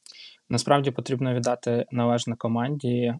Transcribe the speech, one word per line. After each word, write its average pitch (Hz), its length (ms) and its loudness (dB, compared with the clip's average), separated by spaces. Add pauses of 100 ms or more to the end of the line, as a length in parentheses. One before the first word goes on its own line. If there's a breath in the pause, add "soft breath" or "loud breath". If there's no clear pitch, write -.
(500 loud breath)
Насправді 139 420 2
потрібно 127 420 -2
віддати 120 580 0
належне 120 440 0
команді. 120 840 0